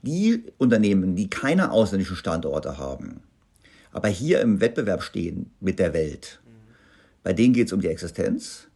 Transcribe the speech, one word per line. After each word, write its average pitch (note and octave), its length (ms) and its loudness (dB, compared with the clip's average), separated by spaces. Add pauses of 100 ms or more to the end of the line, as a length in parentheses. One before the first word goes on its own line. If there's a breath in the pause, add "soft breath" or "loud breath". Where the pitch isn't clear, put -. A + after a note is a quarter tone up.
Die G#3 420 0 (120)
Unternehmen, G2+ 600 4
die G2 120 -2
keine E3 420 0
ausländischen G2 440 0
Standorte D2+ 640 -4
haben, C2+ 420 -10 (720 soft breath)
aber - 160 -4
hier A2+ 320 2
im G#2+ 220 2
Wettbewerb A2 420 0
stehen - 560 -8
mit F#2 180 -2
der E2+ 160 0
Welt, D#2 460 -6 (840 soft breath)
bei F#2 100 0
denen A#2+ 200 6
geht's A2+ 200 2
um G2 80 0
die F2+ 80 0
Existenz. - 880 -6